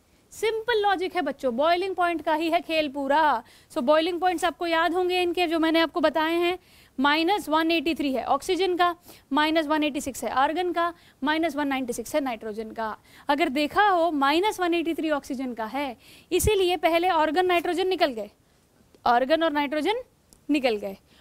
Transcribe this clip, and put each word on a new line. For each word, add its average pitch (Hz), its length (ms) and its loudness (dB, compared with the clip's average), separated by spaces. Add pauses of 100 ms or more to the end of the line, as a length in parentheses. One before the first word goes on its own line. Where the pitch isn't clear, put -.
(360)
सिंपल 440 460 -2
लॉजिक 370 340 0
है 359 60 -2
बच्चों, 269 340 -4
बॉइलिंग 349 400 0
पॉइंट 339 260 -2
का 320 120 0
ही 320 160 -2
है 339 120 0
खेल 311 280 -2
पूरा। 277 540 0 (280)
So - 60 -6
बॉइलिंग 320 420 2
पॉइंट्स 359 260 0
आपको 339 220 -2
याद 330 260 2
होंगे 359 280 0
इनके, 349 260 0
जो 330 120 0
मैंने 320 200 2
आपको 330 220 0
बताए 311 320 0
हैं। 349 260 0 (400)
माइनस 320 500 2
वन 320 220 2
एटी 330 240 0
थ्री 285 180 -2
है 240 120 -4
ऑक्सीजन 359 500 0
का, 349 200 2 (380)
माइनस 311 340 2
वन 302 160 0
एटी 302 180 -2
सिक्स - 220 -8
है 220 60 -4
आर्गन 311 420 0
का, 339 220 -2 (300)
माइनस 311 320 0
वन 285 120 -2
नाइंटी 262 260 -4
सिक्स 233 220 -6
है 302 60 0
नाइट्रोजन 220 500 -8
का। 220 260 -8 (300)
अगर 294 220 2
देखा 302 400 2
हो, 349 220 4
माइनस 311 480 2
वन 349 140 2
एटी 330 200 0
थ्री 311 160 -4
ऑक्सीजन 269 440 -4
का 220 120 -6
है, 247 320 -6 (340)
इसीलिए 359 460 2
पहले 339 320 2
ऑर्गन 320 360 2
नाइट्रोजन 359 420 0
निकल 349 240 0
गए, 208 200 -8 (760)
ऑर्गन 262 380 2
और 330 80 2
नाइट्रोजन 302 520 -2 (460)
निकल 262 260 2
गए, 202 220 -8 (240)